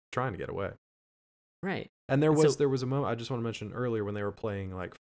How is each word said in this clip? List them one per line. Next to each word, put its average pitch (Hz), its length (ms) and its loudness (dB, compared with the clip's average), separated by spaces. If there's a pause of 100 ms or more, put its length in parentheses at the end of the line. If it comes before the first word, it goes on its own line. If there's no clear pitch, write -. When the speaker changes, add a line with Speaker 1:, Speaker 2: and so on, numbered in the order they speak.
(120)
Speaker 1:
trying 127 220 -2
to - 40 -8
get - 120 -8
away. 92 240 -4 (880)
Speaker 2:
Right. 170 240 -4 (220)
Speaker 1:
And 135 120 4
there 156 100 6
Speaker 2:
And 147 60 6
Speaker 1:
was, 151 160 8
Speaker 2:
so 135 40 -8
Speaker 1:
there 143 120 4
was 131 140 0
a - 20 -2
moment, 131 260 0
I 117 40 -2
just 117 160 -6
wanna 120 120 -4
mention 110 300 -6
earlier 120 300 -2
when 104 120 -4
they 101 80 -4
were 101 100 -2
playing, 98 420 -6
like, 90 200 -8 (100)